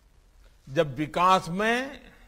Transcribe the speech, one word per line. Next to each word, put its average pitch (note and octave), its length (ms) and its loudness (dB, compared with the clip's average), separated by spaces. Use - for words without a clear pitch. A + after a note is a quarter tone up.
जब C#3+ 260 0
विकास F3 540 2
में A#3 640 -4